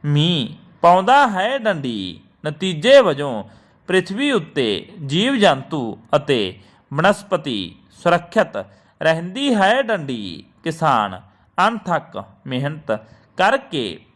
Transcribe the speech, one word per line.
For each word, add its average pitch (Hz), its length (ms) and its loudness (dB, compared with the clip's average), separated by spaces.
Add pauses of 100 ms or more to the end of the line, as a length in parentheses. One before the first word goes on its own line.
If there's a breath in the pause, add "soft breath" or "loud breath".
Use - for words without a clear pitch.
ਮੀਂਹ 147 500 0 (260)
ਪਾਉਂਦਾ 190 480 6
ਹੈ 214 300 -2
ਡੰਡੀ। 127 640 -6 (260)
ਨਤੀਜੇ 185 540 4
ਵਜੋਂ 139 440 -2 (420 soft breath)
ਪ੍ਰਿਥਵੀ 190 460 -2
ਉੱਤੇ 131 600 -4 (140)
ਜੀਵ 196 280 0
ਜੰਤੂ 139 640 0 (180)
ਅਤੇ 120 440 0 (340 soft breath)
ਬਨਸਪਤੀ 151 800 -2 (140)
ਸੁਰੱਖਿਅਤ 175 640 -2 (460 soft breath)
ਰਹਿੰਦੀ 185 520 0
ਹੈ 214 280 2
ਡੰਡੀ। 131 640 -6 (200)
ਕਿਸਾਨ 127 580 -2 (440 soft breath)
ਅਣਥੱਕ 185 580 -4 (220)
ਮਿਹਨਤ 139 460 -6 (440 soft breath)
ਕਰਕੇ 180 680 -2 (120)